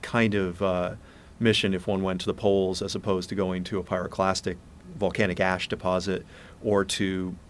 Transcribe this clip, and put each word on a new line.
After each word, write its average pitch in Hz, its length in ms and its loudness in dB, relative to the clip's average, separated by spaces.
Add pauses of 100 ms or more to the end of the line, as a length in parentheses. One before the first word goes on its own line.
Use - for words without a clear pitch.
kind 113 320 2
of, 92 300 0
uh, 92 320 0 (440)
mission 107 360 4
if 90 100 -6
one 95 160 0
went 95 200 0
to - 40 -10
the 101 80 0
poles 95 480 2
as 98 140 -4
opposed 95 340 -2
to 98 60 -4
going 92 300 0
to 101 120 -4
a 90 60 -2
pyroclastic 95 760 -2 (400)
volcanic 95 420 0
ash 92 280 2
deposit 92 580 -2 (380)
or 101 200 4
to 92 520 -2 (140)